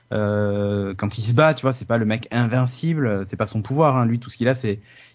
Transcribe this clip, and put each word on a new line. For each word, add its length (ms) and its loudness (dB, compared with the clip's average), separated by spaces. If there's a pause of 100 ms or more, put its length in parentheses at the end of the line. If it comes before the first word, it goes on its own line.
(120)
Euh, 840 0
quand 220 -4
il 40 -6
se 100 0
bat, 200 6
tu 100 -6
vois, 100 2
c'est 120 -10
pas 120 2
le 80 2
mec 260 -2
invincible, 960 0
c'est 100 -10
pas 120 -2
son 140 -4
pouvoir, 360 2
hein. 80 4
Lui, 120 0
tout 120 -10
ce 80 -16
qu'il 100 0
a, 80 4
c'est, 240 -4 (360)